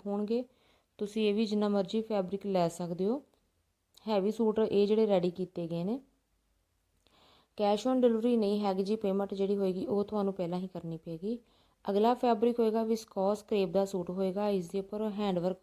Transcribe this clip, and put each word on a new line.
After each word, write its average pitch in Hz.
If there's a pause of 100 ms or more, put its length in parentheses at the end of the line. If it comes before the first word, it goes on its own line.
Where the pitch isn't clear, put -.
ਹੋਣਗੇ। 208 (520)
ਤੁਸੀਂ 208
ਇਹ 202
ਵੀ 220
ਜਿੰਨਾ 208
ਮਰਜ਼ੀ 202
ਫੈਬਰਿਕ 196
ਲੈ 185
ਸਕਦੇ 175
ਹੋ। 254 (840)
ਹੈਵੀ 208
ਸੂਟ 214
ਇਹ 202
ਜਿਹੜੇ 214
ਰੈਡੀ 180
ਕੀਤੇ 175
ਗਏ 170
ਨੇ। 220 (1600)
cash 214
on 254
delivery 233
ਨਹੀਂ 208
ਹੈਗੀ 196
ਜੀ, 202
ਪੇਮੈਂਟ 196
ਜਿਹੜੀ 196
ਹੋਏਗੀ 190
ਉਹ 208
ਤੁਹਾਨੂੰ 202
ਪਹਿਲਾਂ 180
ਹੀ 185
ਕਰਨੀ 165
ਪਏਗੀ। 175 (500)
ਅਗਲਾ 208
ਫੈਬਰਿਕ 240
ਹੋਏਗਾ 226
ਵਿਸਕੋਸ 208
ਕਰੇਪ 196
ਦਾ 196
ਸੂਟ 185
ਹੋਏਗਾ। 190
ਇਸ 180
ਦੇ 196
ਉੱਪਰ 214
ਹੈਂਡ 196
ਵਰਕ 185